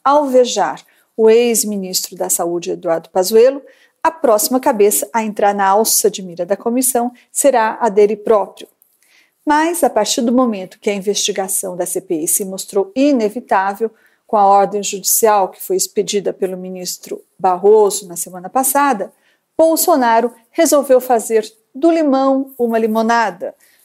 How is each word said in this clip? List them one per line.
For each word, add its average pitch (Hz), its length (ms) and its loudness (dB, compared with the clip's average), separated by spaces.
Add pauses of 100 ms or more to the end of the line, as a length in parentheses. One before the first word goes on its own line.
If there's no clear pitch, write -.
alvejar 247 800 2 (320)
o 220 140 4
ex-ministro 214 880 0
da 185 140 -6
Saúde, 175 400 -4
Eduardo 170 400 -6
Pazuello, 226 500 2 (420)
a 320 80 0
próxima 247 480 0
cabeça 208 540 0
a 226 100 -2
entrar 202 320 -2
na 202 120 0
alça 208 440 2
de 196 120 -8
mira 175 240 -10
da 196 100 -4
comissão 247 560 -2 (180)
será 226 480 0
a 226 120 0
dele 208 260 2
próprio. 202 500 -2 (760)
Mas, 311 400 0
a 247 60 0
partir 220 320 -2
do 233 100 0
momento 226 480 -2
que - 80 -6
a 202 60 -2
investigação 196 840 -6
da 175 80 -4
C 175 160 -6
P 165 220 -6
I 170 40 -6
se 196 200 -4
mostrou 190 500 -6
inevitável, 220 960 0 (360)
com 220 120 0
a 202 80 4
ordem 202 360 4
judicial 196 680 0
que - 100 -20
foi - 160 -4
expedida 185 560 -4
pelo 185 240 -6
ministro 185 640 -12 (180)
Barroso 196 680 2
na 175 80 -16
semana 180 320 -12
passada, 262 640 -2 (420)
Bolsonaro 262 800 2 (180)
resolveu 285 480 2
fazer 226 460 0 (280)
do 285 160 0
limão 269 680 0
uma 226 200 -2
limonada, 220 760 -2 (300)